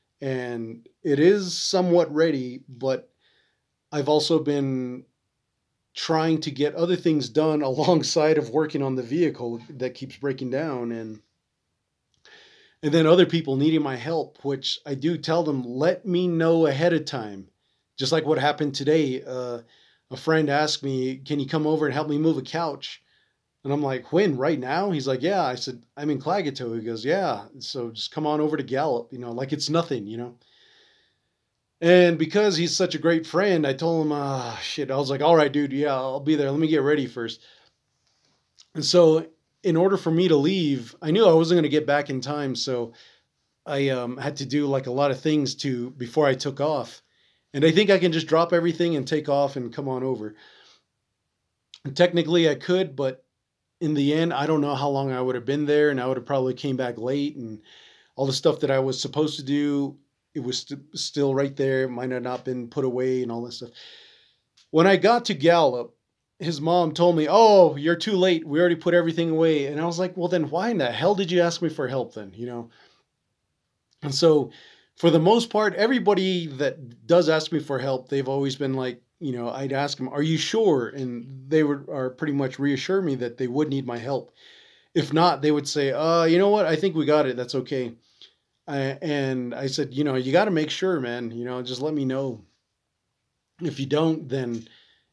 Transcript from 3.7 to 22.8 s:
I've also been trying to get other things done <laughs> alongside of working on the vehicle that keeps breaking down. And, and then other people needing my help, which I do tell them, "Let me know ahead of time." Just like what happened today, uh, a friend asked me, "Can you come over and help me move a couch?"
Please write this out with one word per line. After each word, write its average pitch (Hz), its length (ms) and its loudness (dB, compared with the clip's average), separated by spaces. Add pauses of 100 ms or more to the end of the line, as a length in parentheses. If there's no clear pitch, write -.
I've 147 180 -4
also 151 300 4
been 135 680 -4 (880)
trying 160 480 0
to 151 100 -6
get 147 240 -2
other 175 180 0
things 156 340 0
done 151 340 0
<laughs> - 0 -
alongside 151 760 2
of 127 120 -4
working 147 320 -2
on 135 120 -2
the 127 80 -4
vehicle 120 580 -2 (100)
that 131 240 -8
keeps - 220 -16
breaking 135 340 -6
down. 127 420 -4
And, 110 280 -10 (1600)
and 151 120 0
then 165 120 6
other 175 200 8
people 160 300 -2
needing 156 260 2
my 135 140 -4
help, 147 480 -6
which 139 420 -6
I 143 80 -6
do 156 240 -4
tell 165 240 0
them, 139 220 -2
"Let 147 420 -2
me 180 220 0
know 165 380 4
ahead 147 260 2
of 156 140 0
time." 104 420 -10 (480)
Just 135 160 -4
like 160 140 0
what 151 120 2
happened 143 360 -2
today, 139 500 0
uh, 123 380 -8 (480)
a 127 60 -12
friend 160 320 2
asked 147 340 0
me, 131 360 -4
"Can 143 220 -6
you 135 60 -4
come 151 200 -2
over 151 200 0
and 123 80 -2
help 151 140 -4
me 147 100 -2
move 156 200 2
a 131 40 -8
couch?" 156 600 -8 (640)